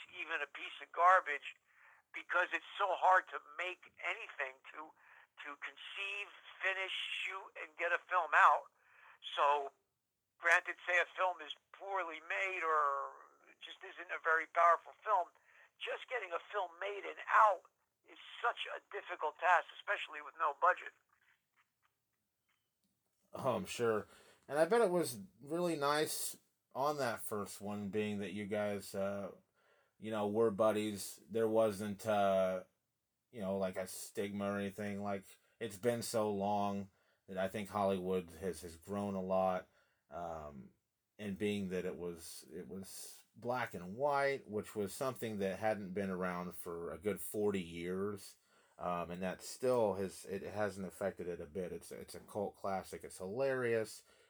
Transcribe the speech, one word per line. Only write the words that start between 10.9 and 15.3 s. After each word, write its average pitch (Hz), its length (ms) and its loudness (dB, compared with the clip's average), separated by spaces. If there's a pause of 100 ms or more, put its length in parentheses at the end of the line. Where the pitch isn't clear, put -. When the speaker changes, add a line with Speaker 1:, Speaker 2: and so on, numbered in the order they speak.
Speaker 1:
a 156 160 2
film 180 240 0
is 147 140 -12 (240)
poorly 175 500 -4
made 190 320 -2
or 143 540 2 (500)
just 165 160 -16
isn't 175 320 -14
a 156 80 -6
very 160 320 2
powerful 170 480 6
film, 190 300 2 (500)